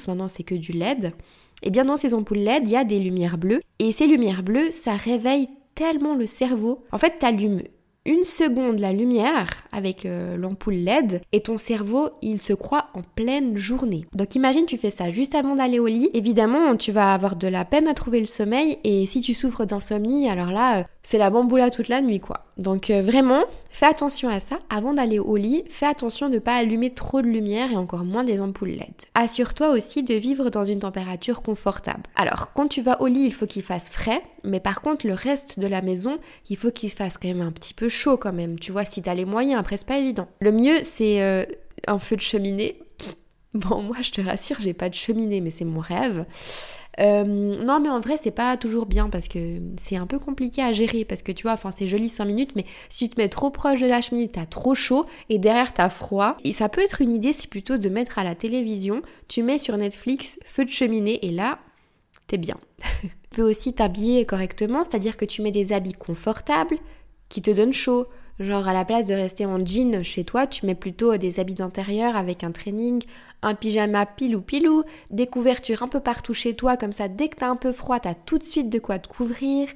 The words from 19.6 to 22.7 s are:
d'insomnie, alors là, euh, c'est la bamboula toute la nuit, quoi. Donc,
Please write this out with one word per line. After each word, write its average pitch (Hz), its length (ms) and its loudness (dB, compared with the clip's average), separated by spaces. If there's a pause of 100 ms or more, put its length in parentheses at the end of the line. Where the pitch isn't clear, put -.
d'insomnie, 214 640 0
alors 180 220 0
là, 220 280 4
euh, 180 40 0 (180)
c'est - 160 2
la 202 120 6
bamboula 247 400 6
toute 233 180 -4
la 254 140 2
nuit, 220 180 2
quoi. - 260 -12 (120)
Donc, 190 320 0